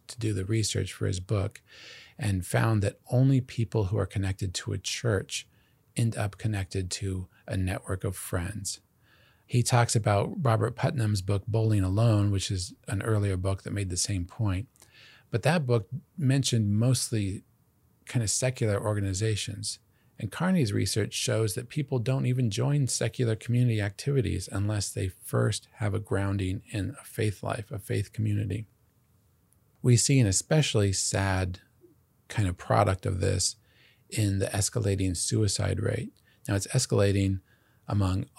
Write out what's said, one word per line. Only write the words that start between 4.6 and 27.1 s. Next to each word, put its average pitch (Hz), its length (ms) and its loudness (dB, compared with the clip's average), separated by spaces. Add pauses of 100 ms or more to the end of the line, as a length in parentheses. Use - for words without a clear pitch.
a 98 40 -4
church - 680 -2 (480)
end 117 200 0
up 104 220 -4
connected 98 540 -4
to 95 360 -6 (200)
a 98 100 -4
network 95 460 -2
of 95 120 -4
friends. 95 640 -6 (640)
He 120 180 2
talks 120 320 4
about 104 380 2 (100)
Robert 110 320 2
Putnam's 107 460 0
book, 98 260 -2
Bowling 110 360 2
Alone, 101 480 4
which 98 200 -2
is 92 220 -4 (140)
an 101 140 -2
earlier 101 360 2
book 95 260 -2
that 101 100 -6
made 101 160 -2
the 90 80 -4
same 92 280 -2
point. 98 420 -2 (640)
But 113 140 -2
that 156 220 2
book 120 240 0 (280)
mentioned 123 560 2
mostly 107 720 0 (640)
kind 123 180 -2
of 101 60 -2
secular 120 520 0
organizations. 104 960 -2 (400)
And 110 120 -6
Carney's 165 420 2
research 104 400 0
shows 110 400 0
that 120 160 -8
people 139 300 -2
don't 131 260 0
even 123 240 2
join 131 380 0
secular 117 480 0
community 120 460 2
activities 101 680 -2
unless 101 380 -2
they 101 200 -4
first - 640 -2
have 104 200 -2
a 101 60 -2
grounding 98 720 -2
in 92 280 -4
a - 40 -20
faith 107 400 -4